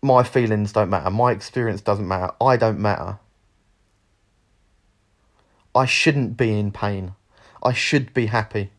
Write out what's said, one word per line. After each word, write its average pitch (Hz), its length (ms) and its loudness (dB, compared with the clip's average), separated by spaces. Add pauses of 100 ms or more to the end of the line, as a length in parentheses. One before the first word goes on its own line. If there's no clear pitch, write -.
"My 127 180 6
feelings 110 500 0
don't 101 200 2
matter. 90 180 0
My 120 220 2
experience 104 500 -4
doesn't 101 260 -2
matter. 92 320 -4
I 127 180 4
don't 113 220 0
matter. 101 380 -4 (2500)
I 131 120 4
shouldn't 131 520 0
be 110 220 0
in 104 120 -2
pain. 98 420 -6 (500)
I 127 100 2
should - 400 -2
be 117 140 0
happy." 107 520 -4